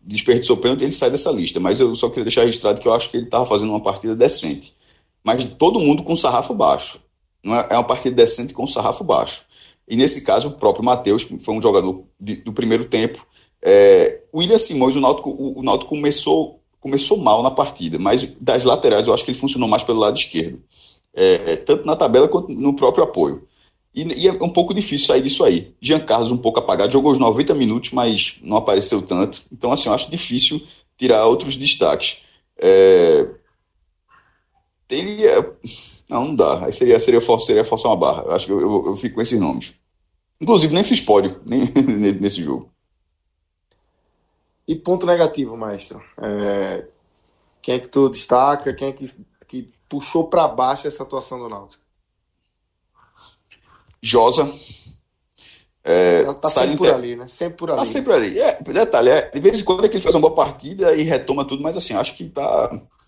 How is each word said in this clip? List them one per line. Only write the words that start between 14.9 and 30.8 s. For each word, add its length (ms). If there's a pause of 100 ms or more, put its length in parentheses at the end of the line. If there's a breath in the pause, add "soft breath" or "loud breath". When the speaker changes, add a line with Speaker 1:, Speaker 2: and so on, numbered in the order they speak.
Speaker 1:
o 40
Náutico, 300
o, 300
o 20
Náutico 280
começou, 680 (200)
começou 380
mal 240
na 80
partida, 460
mas 280 (160)
das 240
laterais 420
eu 80
acho 100
que 60
ele 80
funcionou 300
mais 160
pelo 160
lado 160
esquerdo. 440 (540 loud breath)
É, 420
tanto 300
na 80
tabela 320
quanto 260
no 220
próprio 300
apoio. 420 (480)
E, 80 (220)
e 40
é 40
um 180
pouco 240
difícil 320
sair 160
disso 220
aí. 360
Jean 200
Carlos 300
um 60
pouco 220
apagado, 340
jogou 180
os 80
noventa 360
minutos, 380
mas 500
não 140
apareceu 500
tanto. 360 (100)
Então, 200
assim, 160
eu 60
acho 160
difícil 500 (360 loud breath)